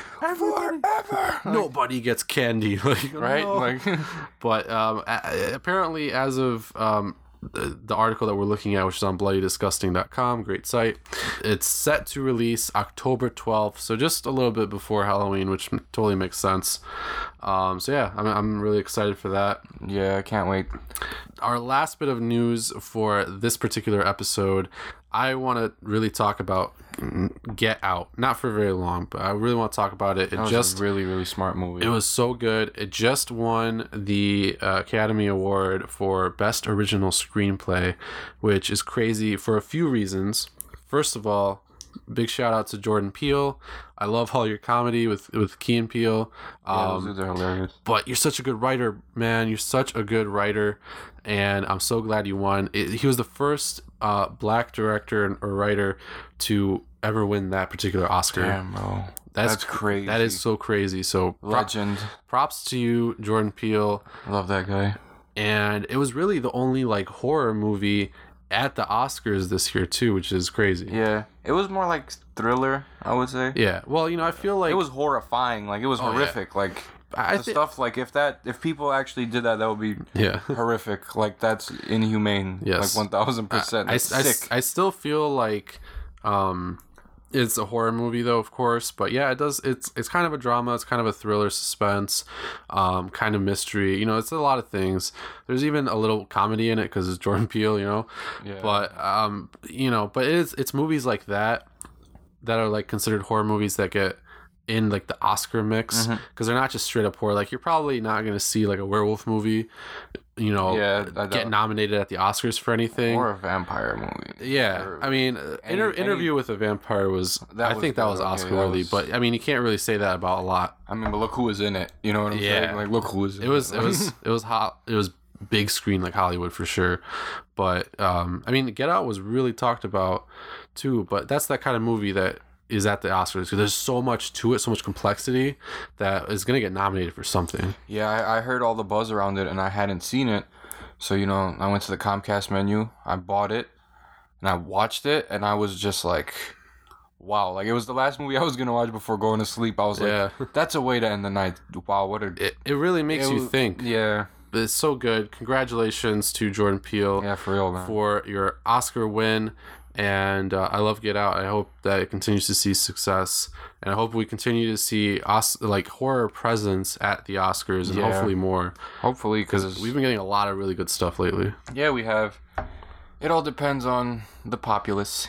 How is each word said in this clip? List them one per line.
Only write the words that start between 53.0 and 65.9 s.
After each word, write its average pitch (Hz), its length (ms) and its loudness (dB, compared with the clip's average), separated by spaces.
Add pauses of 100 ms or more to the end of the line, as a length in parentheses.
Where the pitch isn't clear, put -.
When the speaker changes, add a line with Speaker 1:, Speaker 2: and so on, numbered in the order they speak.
Speaker 1:
he 139 60 4
was 127 100 4
the 120 80 0
first, - 560 -2 (200)
uh, 101 280 2
black 113 420 0
director 107 540 0
and, 98 160 -2
or 101 120 -4
writer 101 440 2 (420)
to 98 440 2 (200)
ever 107 220 2
win 101 240 0
that 95 200 0
particular 92 400 0
Oscar. 90 340 2
Speaker 2:
Damn, 95 300 -2
bro. 98 300 -4 (300)
Speaker 1:
That's 110 200 2
Speaker 2:
That's 101 120 -4
Speaker 1:
cr-, - 120 -6
Speaker 2:
crazy. 101 300 -2
Speaker 1:
that 113 140 2
is 110 180 2
so 113 160 0
crazy. 98 480 0
So 92 300 2
prop-, - 180 -6
Speaker 2:
Legend. 104 460 0 (300)
Speaker 1:
props 139 380 0
to 131 140 -4
you, 117 400 2
Jordan 107 320 2
Peele. 107 500 2 (280)
Speaker 2:
Love 98 180 0
that 95 200 0
guy. 101 280 0 (400)
Speaker 1:
And 104 540 0
it 123 80 -2